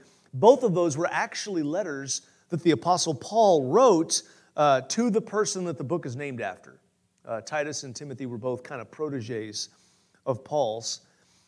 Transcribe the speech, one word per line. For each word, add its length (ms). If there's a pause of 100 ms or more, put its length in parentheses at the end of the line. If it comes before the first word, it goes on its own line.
(340)
both 300
of 100
those 240
were 140
actually 520
letters 600 (260)
that 140
the 80
Apostle 420
Paul 540
wrote, 560 (340)
uh, 240
to 280
the 120
person 440
that 120
the 60
book 220
is 100
named 260
after. 380 (440)
Uh, 180
Titus 420
and 120
Timothy 300
were 140
both 240
kind 180
of 80
proteges 800 (560)
of 180
Paul's. 580 (460)